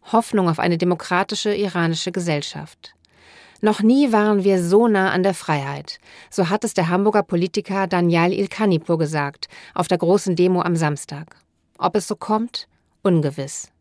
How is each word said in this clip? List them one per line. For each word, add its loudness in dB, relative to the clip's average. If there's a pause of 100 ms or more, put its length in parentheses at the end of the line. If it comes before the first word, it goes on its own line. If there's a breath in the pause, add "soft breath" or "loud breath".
(120)
Hoffnung 2
auf -2
eine 0
demokratische -2
iranische -2
Gesellschaft. -8 (640 soft breath)
„Noch 2
nie 4
waren 2
wir 2
so 4
nah 2
an 0
der 2
Freiheit“, -6 (320 loud breath)
so -2
hat -2
es -4
der 0
Hamburger 2
Politiker -2
Danyal 2
Ilkanipur 0
gesagt, -4 (260 loud breath)
auf -2
der 0
großen 2
Demo 2
am 0
Samstag. -4 (420)
Ob -2
es -2
so -4
kommt? -6 (340)
Ungewiss. -2